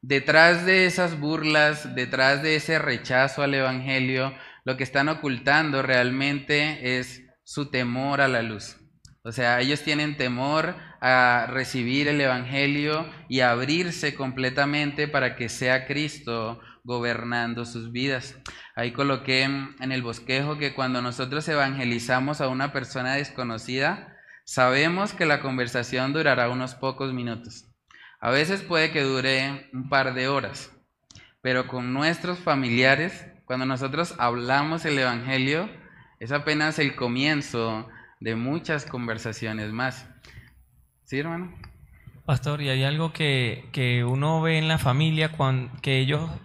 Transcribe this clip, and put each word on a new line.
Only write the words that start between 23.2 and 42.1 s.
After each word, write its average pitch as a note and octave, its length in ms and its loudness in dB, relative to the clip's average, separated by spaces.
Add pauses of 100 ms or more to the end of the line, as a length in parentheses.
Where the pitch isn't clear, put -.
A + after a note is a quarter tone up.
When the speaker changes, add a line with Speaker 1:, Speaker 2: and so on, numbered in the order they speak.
Speaker 1:
sabemos D3+ 680 4
que F3 120 -2
la D3 160 2
conversación B2+ 720 -2
durará C3 380 2
unos B2+ 240 -4
pocos C3+ 360 -4
minutos. A#2+ 540 -8 (560)
A A#2 80 0
veces D#3+ 320 2
puede D#3+ 300 2
que D#3+ 100 0
dure C3+ 720 0
un B2+ 160 -6
par C3 240 2
de B2+ 140 -2
horas, C3+ 440 -4 (680)
pero B2+ 260 0
con B2+ 260 -6
nuestros E3 460 -2
familiares, C3+ 840 2 (200)
cuando B2+ 200 -4
nosotros C3+ 540 -2
hablamos C3 640 0
el D3 140 0
evangelio, C3 720 0 (500)
es A2+ 120 -8
apenas D3+ 480 0
el C3+ 160 0
comienzo B2 920 -2 (320)
de A2+ 160 -4
muchas C#3+ 500 -4
conversaciones A2 880 -6
más. B2+ 360 -6 (960)
¿Sí, C3 160 -6
hermano? E3+ 340 -6 (720)